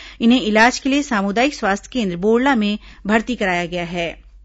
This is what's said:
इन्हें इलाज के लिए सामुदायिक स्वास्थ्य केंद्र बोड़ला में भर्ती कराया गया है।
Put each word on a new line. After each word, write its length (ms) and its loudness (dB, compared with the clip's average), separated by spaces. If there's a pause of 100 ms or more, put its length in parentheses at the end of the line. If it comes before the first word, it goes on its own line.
(220)
इन्हें 200 4
इलाज 380 2
के 100 -2
लिए 140 2
सामुदायिक 520 0
स्वास्थ्य 380 -2
केंद्र 240 -2
बोड़ला 380 2
में 240 0 (280)
भर्ती 280 0
कराया 300 -2
गया 200 -6
है। 460 -8 (120)